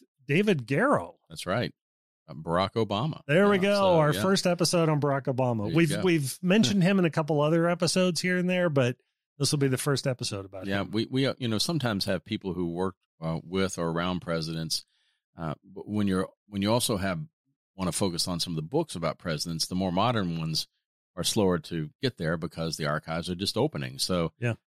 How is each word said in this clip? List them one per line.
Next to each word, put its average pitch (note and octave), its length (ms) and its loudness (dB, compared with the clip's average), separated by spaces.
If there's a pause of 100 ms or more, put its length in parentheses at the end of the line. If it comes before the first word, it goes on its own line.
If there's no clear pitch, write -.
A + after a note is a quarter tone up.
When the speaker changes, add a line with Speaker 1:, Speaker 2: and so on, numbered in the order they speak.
(280)
Speaker 1:
David E3 400 2
Garrow. D3 480 0 (140)
Speaker 2:
That's D#2 180 -12
right. G2+ 260 0 (560)
Uh, - 40 -14
Barack E2+ 400 0
Obama. A2+ 520 0
Speaker 1:
There F3+ 240 4
we G3+ 60 4
Speaker 2:
Yeah, F3+ 80 2
Speaker 1:
go. G3+ 120 2
Speaker 2:
so, F#3 240 4
Speaker 1:
Our D3+ 140 4
Speaker 2:
yeah. - 80 -2
Speaker 1:
first F#3+ 240 2
episode E3+ 440 2
on D3+ 100 2
Barack C3+ 240 0 (100)
Obama. A#2+ 300 0
Speaker 2:
There A2 80 -2
you C#3+ 60 2
Speaker 1:
We've, E3 120 6
Speaker 2:
go. - 120 -2
Speaker 1:
we've E3 380 0
Speaker 2:
<laughs> - 40 -12
Speaker 1:
mentioned G3 400 4
him G3 160 4
in F3 60 4
a D#3+ 40 4
couple D3+ 320 0
other E3 280 4
episodes F3 520 0
here F3+ 160 0
and F3+ 120 0
there, F3+ 200 2
but C3 280 2 (420)
this C#3 120 0
will D3+ 80 2
be C#3 100 4
the B2+ 80 0
first C#3 280 0
episode A2+ 400 -4
about F#2+ 220 -12
Speaker 2:
Yeah, G2 140 0
Speaker 1:
him. F#2 100 -6
Speaker 2:
we, A2 180 0
we, C3 160 0
uh, A#2 120 0
you B2+ 100 -4
know, A2 100 0
sometimes B2 480 0
have F#2 200 -2
people G2 280 -4
who F2 160 -2
work, F2+ 260 -2 (260)
uh, E2 220 -4
with F#2 360 -2
or E2 100 0
around F2 300 -2
presidents. E2 640 -4 (520)
Uh, D#2 160 -6 (100)
but G2 240 -16
when G#2 200 0
you're, F#2 200 0 (200)
when G2 140 -6
you G#2 100 2
also A#2+ 260 0
have, F#2 220 -2 (580)
wanna F2+ 160 -2
focus F2 340 -2
on F2 140 -2
some F2 120 -6
of D#2+ 40 -4
the D#2 40 -4
books - 340 -4
about D#2+ 220 -4
presidents, E2 500 -4
the F#2 80 -6
more F#2 180 0
modern F#2+ 440 0
ones D#2+ 300 -4 (480)
are F2 80 -4
slower F#2 340 2
to D#2 320 -6 (120)
get - 160 -4
there E2 200 -2
because E2 400 -6
the D#2+ 80 -4
archives D#2+ 440 -4
are F2+ 60 -4
just F#2 220 -4
opening. - 420 -4
So, F#2 400 -2
Speaker 1:
Yeah. A#2+ 140 -2 (180)